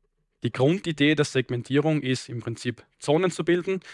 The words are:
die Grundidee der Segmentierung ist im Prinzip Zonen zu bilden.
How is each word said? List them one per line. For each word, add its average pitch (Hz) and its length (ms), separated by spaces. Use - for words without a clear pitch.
die 120 100
Grundidee 151 600
der 147 100
Segmentierung 139 760
ist 127 260
im 123 120
Prinzip 117 440
Zonen 165 320
zu 165 140
bilden. 175 360